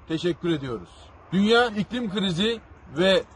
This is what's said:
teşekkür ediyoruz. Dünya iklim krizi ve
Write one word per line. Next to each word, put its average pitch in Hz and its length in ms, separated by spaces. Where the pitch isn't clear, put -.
teşekkür 165 420
ediyoruz. 131 400
Dünya 220 340
iklim 214 440
krizi 202 500
ve 185 260